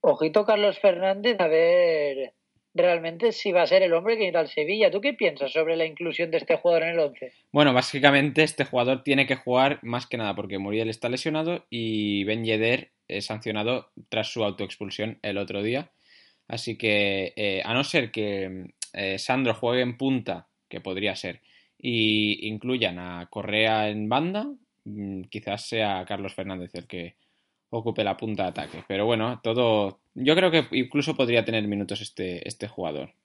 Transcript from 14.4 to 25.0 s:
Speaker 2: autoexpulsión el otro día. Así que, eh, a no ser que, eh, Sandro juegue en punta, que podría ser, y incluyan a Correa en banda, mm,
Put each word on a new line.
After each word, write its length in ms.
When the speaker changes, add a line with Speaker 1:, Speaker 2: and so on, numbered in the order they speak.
Speaker 2:
autoexpulsión 800
el 160
otro 240
día. 280
Así 280
que, 600
eh, 280
a 80
no 120
ser 260
que, 560
eh, 260
Sandro 360
juegue 280
en 140
punta, 520
que 120
podría 340
ser, 260
y 680
incluyan 500
a 320
Correa 580
en 200
banda, 380
mm, 460